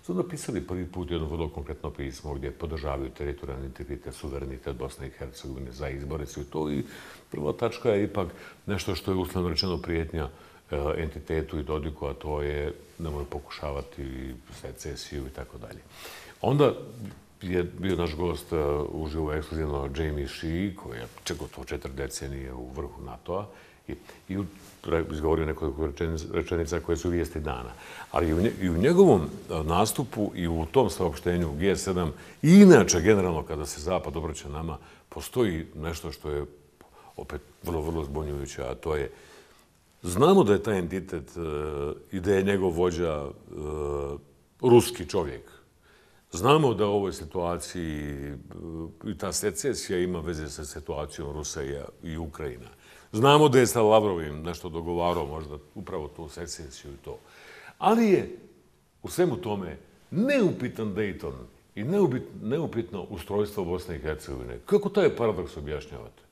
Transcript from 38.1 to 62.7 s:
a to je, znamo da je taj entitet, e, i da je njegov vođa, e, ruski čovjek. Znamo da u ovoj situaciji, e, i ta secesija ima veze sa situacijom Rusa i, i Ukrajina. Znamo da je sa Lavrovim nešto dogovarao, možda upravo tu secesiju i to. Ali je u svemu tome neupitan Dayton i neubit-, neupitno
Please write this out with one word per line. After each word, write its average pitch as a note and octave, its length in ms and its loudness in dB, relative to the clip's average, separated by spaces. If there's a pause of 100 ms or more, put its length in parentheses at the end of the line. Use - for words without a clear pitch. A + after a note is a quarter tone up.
a B1+ 120 -6
to D2+ 220 -4
je, C2+ 140 -2 (920)
znamo C3+ 420 6
da G2+ 80 6
je G2 100 4
taj G#2 160 0
entitet, E2+ 580 -6
e, E2+ 40 -8 (720)
i F#2+ 80 -2
da G2 140 4
je F#2+ 80 6
njegov F#2+ 280 4
vođa, E2+ 420 2
e, D2 180 -4 (1300)
ruski A#2 480 8
čovjek. E2+ 420 -4 (840)
Znamo B2+ 420 4
da G#2 120 2
u G2+ 60 2
ovoj G2 200 0
situaciji, E2+ 880 -4
e, C#2+ 340 -8 (680)
i G#2+ 140 -8
ta F#2+ 140 -4
secesija G2 640 -2
ima F2+ 220 0
veze D#2 280 -4
sa D2 160 -10
situacijom D2 680 -8
Rusa D2+ 300 -6
i, C#2 120 -4 (280)
i D#2+ 140 -6
Ukrajina. C#2+ 520 -8 (440)
Znamo C#3+ 360 8
da C3 100 8
je B2 80 10
sa A2+ 160 2
Lavrovim F2+ 600 4
nešto F2 260 -8
dogovarao, E2+ 580 0
možda D2 320 -10 (160)
upravo E2+ 340 -8
tu D#2+ 200 -14
secesiju D2+ 640 -12
i C2+ 120 -18
to. C2+ 140 -12 (600)
Ali A3+ 280 4
je E3 300 4 (640)
u G#2 60 -10
svemu E3+ 280 2
tome F#2+ 420 -4 (320)
neupitan C#3 840 0
Dayton F2 380 -4 (420)
i G#2 100 -6
neubit-, E3 440 2 (140)
neupitno A2+ 600 -4